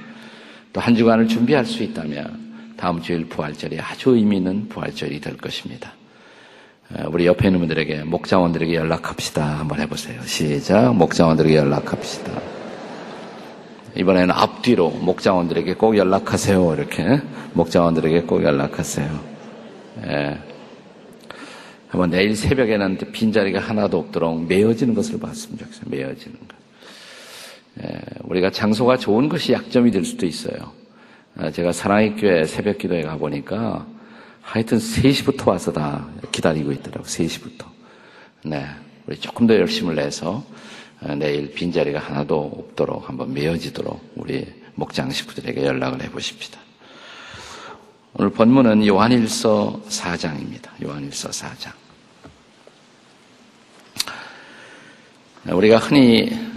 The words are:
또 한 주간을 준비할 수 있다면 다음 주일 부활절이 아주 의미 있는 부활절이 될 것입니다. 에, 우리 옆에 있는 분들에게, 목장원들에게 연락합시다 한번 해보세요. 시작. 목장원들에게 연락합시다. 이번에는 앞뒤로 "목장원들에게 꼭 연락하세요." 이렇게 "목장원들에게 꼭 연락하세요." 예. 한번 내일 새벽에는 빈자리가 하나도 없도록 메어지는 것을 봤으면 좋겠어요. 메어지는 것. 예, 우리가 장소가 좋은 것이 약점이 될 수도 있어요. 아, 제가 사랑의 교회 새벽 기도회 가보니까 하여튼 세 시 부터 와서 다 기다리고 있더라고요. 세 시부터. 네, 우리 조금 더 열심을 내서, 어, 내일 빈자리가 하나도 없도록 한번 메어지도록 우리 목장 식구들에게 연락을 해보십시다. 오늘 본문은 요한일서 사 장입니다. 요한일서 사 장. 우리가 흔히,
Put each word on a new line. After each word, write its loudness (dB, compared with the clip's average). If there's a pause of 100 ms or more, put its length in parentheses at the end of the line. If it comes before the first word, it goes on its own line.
(720)
또 -4
한 4
주간을 6
준비할 2
수 -6
있다면 -10
다음 -4
주일 -4
부활절이 -8
아주 2
의미 6
있는 0
부활절이 -8
될 -10
것입니다. -12 (1040)
에, -8
우리 2
옆에 4
있는 4
분들에게, -2
목장원들에게 2
연락합시다 -2
한번 -4
해보세요. -8
시작. 2
목장원들에게 6
연락합시다. -2 (1400)
이번에는 4
앞뒤로 2
"목장원들에게 0
꼭 4
연락하세요." 4
이렇게 0 (360)
"목장원들에게 2
꼭 2
연락하세요." -2 (840)
예. -2 (1500)
한번 0
내일 2
새벽에는 2 (120)
빈자리가 2
하나도 0
없도록 -2
메어지는 2
것을 -2
봤으면 -12
좋겠어요. -16
메어지는 -10 (100)
것. -20 (1300)
예, -8 (240)
우리가 0
장소가 2
좋은 2
것이 0
약점이 2
될 2
수도 -4
있어요. -8 (640)
아, -4
제가 0
사랑의 2
교회 4
새벽 -2
기도회 -2
가보니까 -4 (560)
하여튼 0
세 2
시 2
부터 2
와서 -2
다 -4 (260)
기다리고 0
있더라고요. -10
세 -2
시부터. -10 (800)
네, -6 (400)
우리 -8
조금 -2
더 6
열심을 2
내서, -4 (580)
어, -6
내일 -4
빈자리가 -2
하나도 -4
없도록 -6
한번 -8
메어지도록 -6
우리 -6 (280)
목장 -6
식구들에게 -8
연락을 -2
해보십시다. -12 (1600)
오늘 2
본문은 6
요한일서 4
사 -6
장입니다. -8 (100)
요한일서 -10
사 -10
장. -16 (3750)
우리가 6
흔히, 6 (260)